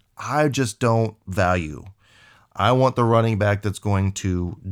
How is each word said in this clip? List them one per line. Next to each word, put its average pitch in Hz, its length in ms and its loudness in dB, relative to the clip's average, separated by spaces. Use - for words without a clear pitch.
I 143 300 0
just 127 320 -2
don't 113 360 0
value. 90 560 -2
I 107 160 2
want 127 240 2
the 123 80 2
running 113 340 2
back 101 240 0
that's 101 180 -4
going 98 340 0
to 90 440 -4